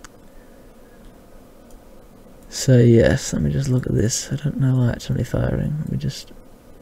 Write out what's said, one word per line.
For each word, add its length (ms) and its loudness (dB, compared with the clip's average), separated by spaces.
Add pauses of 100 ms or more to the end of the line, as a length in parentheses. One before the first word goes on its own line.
(2500)
so 280 2
yes, 560 4
let 80 -4
me 100 0
just 160 -2
look 200 -2
at 80 -2
this. 360 -2
I 40 -4
don't 240 -6
know 180 0
why 140 2
it's 180 -10
only 140 -4
firing. 560 -4
Let 120 -8
me 60 -4
just 340 -10 (500)